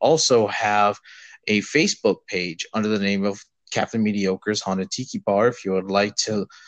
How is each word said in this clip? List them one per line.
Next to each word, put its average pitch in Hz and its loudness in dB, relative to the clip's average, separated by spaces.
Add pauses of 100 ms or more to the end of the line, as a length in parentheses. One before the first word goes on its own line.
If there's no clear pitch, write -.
also 127 4
have 104 0 (500)
a 104 2
Facebook 147 0
page 90 -6
under 107 -2
the 110 0
name 98 0
of 101 -6 (280)
Captain 113 -2
Mediocre's 104 0
Haunted 95 -4
Tiki 127 -6
Bar, 104 2
if - -6
you 95 -2
would 95 -2
like 101 0
to, 107 -2 (220)